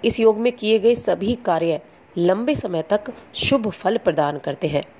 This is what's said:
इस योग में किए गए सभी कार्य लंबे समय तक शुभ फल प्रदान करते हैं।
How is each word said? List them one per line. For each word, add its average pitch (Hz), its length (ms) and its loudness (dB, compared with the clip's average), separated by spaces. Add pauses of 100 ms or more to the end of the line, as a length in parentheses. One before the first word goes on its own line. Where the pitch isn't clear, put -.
इस 233 140 0
योग 220 180 4
में 240 160 0
किए 220 260 2
गए 226 160 4
सभी 226 400 -2 (100)
कार्य 165 360 0 (340)
लंबे 202 400 2
समय 175 280 -4
तक 208 280 -2 (240)
शुभ 226 360 0
फल 214 280 -2
प्रदान 147 400 0
करते 147 280 -6
हैं। 143 160 -2 (160)